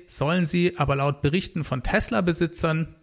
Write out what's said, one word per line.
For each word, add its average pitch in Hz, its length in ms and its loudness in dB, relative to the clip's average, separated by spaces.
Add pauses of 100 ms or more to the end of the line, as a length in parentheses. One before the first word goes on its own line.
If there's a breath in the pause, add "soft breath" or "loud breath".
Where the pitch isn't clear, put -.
sollen 170 400 0
sie 175 320 0
aber 139 180 2
laut 139 240 0
Berichten 156 420 -2
von 131 200 -4
Tesla-Besitzern 170 1200 0